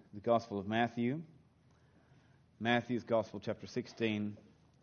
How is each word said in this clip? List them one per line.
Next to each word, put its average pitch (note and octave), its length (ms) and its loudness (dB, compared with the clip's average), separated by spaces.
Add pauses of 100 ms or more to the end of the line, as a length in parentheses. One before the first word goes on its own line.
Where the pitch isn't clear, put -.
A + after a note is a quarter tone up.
(140)
the G#2 60 -12
Gospel A2 400 2
of F#2 80 -6
Matthew. A#2 520 0 (1400)
Matthew's A#2 440 2
Gospel, G#2+ 400 0
chapter - 220 -6
sixteen, G#2+ 720 -2 (460)